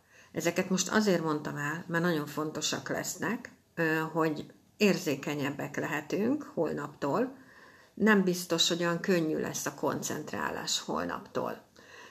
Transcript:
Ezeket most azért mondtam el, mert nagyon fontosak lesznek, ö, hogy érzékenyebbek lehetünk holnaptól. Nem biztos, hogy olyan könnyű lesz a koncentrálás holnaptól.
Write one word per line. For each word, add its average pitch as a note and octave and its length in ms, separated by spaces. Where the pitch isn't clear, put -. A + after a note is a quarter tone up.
Ezeket E3+ 380
most F#3 180
azért G3 340
mondtam D3+ 340
el, D3 300
mert E3+ 160
nagyon D#3+ 240
fontosak D3+ 640
lesznek, - 640
ö, D#3+ 220
hogy D#3+ 340
érzékenyebbek C#3+ 1000
lehetünk D#3 800
holnaptól. D3+ 840
Nem G#3 280
biztos, F3 460
hogy F3 120
olyan E3+ 200
könnyű E3 380
lesz C#3+ 280
a D3+ 80
koncentrálás - 1080
holnaptól. - 800